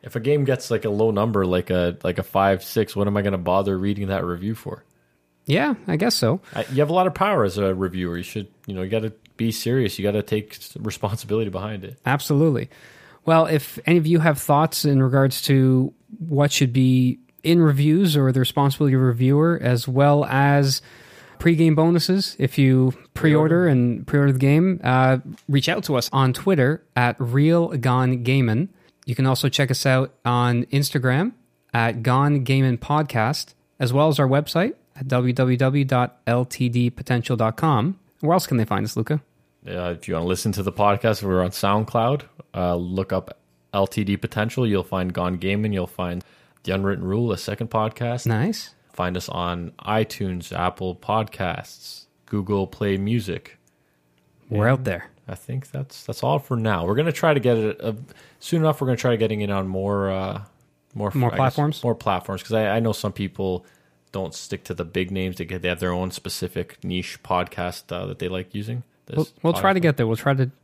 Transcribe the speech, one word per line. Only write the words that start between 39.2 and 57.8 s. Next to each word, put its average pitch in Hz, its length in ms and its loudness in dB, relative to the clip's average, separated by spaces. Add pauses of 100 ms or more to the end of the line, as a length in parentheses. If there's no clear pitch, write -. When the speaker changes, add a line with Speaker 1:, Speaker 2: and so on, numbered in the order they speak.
Speaker 1:
Uh, 90 320 -6
if - 80 -18
you 87 60 -4
wanna 82 120 -2
listen 92 280 -2
to 98 100 -4
the 101 80 -2
podcast, 101 500 2
we're 92 220 2
on 90 80 0
SoundCloud. 113 720 0 (320)
Uh, 90 240 -2
look 92 340 -4
up 92 260 -6 (360)
L 98 140 2
T - 180 -4
D 98 100 0
Potential. 113 500 -2
You'll 101 180 0
find 90 300 -4
Gone 90 220 -2
Gaming. 101 380 -2
You'll 92 120 -2
find 90 380 -8 (400)
The - 100 -4
Unwritten 98 300 -2
Rule, 107 300 -2
a 92 40 -4
second 110 320 -8
podcast. 117 560 -4
Speaker 2:
Nice. 120 480 -2 (200)
Speaker 1:
Find 90 240 -4
us 90 100 -8
on 87 440 -8 (100)
iTunes, 98 760 -4
Apple 90 380 -4
Podcasts, - 1120 -6 (200)
Google 101 400 -2
Play 98 320 -2
Music. 98 600 -6 (920)
Speaker 2:
We're 107 180 0
Speaker 1:
And 127 120 4
Speaker 2:
out 131 60 -8
there. 90 240 -6 (180)
Speaker 1:
I - 80 -12
think - 360 -10
that's, 135 340 -12
that's - 180 -8
all 139 160 0
for 135 160 -6
now. 107 300 -2
We're 98 100 0
gonna 156 160 0
try 160 220 0
to 143 80 2
get 120 160 2
it, 107 240 -4